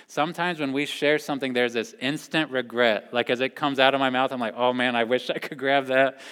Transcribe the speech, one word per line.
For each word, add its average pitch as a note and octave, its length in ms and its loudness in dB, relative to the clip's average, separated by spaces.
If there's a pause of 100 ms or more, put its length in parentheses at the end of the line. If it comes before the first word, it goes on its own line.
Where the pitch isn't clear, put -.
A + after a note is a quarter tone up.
Sometimes E3+ 540 -2
when C3 120 -2
we C#3+ 140 -2
share D3 320 2
something, C3+ 340 -4
there's B2 200 2
this A2 280 -4
instant D3 500 -2
regret. A#2 640 0
Like, A#2+ 160 0
as B2 120 0
it C3 160 -2
comes C#3 240 0
out C3+ 120 6
of C3+ 80 2
my C3 80 2
mouth, C3 240 0
I'm B2+ 80 -6
like, A2+ 160 -4
"Oh B2 160 2
man, B2 220 0
I A#2+ 100 2
wish B2 260 -2
I D#3+ 80 -2
could D#3 200 -10
grab C3+ 280 2
that C3 340 2 (120)